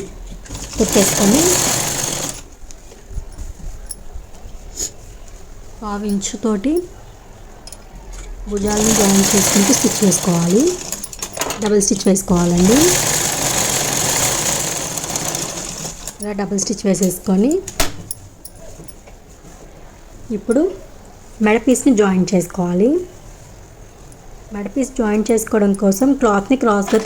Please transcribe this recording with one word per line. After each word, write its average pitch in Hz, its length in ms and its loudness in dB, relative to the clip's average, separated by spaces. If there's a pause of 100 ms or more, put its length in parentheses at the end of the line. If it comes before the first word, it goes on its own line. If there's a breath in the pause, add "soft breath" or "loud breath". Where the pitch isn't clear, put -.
(760)
పెట్టేసుకొని 208 640 4 (4000)
పావు 208 300 -6
ఇంచుతోటి 214 600 0 (1800)
భుజాలను 208 480 2
జాయిన్ 196 340 6
చేసుకుంటూ 202 460 4
స్టిచ్ - 260 0
వేసుకోవాలి. 180 580 4 (1000)
డబుల్ 208 220 2
స్టిచ్ - 240 0
వేసుకోవాలండి. 180 680 4 (3500)
ఇలా 208 220 -8
డబుల్ 196 220 -4
స్టిచ్ 202 260 -6
వేసేసుకొని 190 640 2 (2750)
ఇప్పుడు 247 260 2 (840)
మెడ 220 100 6 (100)
పీస్ని 254 340 6
జాయిన్ 185 320 4
చేసుకోవాలి. 180 580 2 (1600)
మెడ 202 200 -6
పీస్ 262 240 0
జాయిన్ 214 300 2
చేసుకోవడం 214 420 4 (100)
కోసం 196 260 4 (140)
క్లాత్ని 208 400 4
క్రాస్గా 208 440 4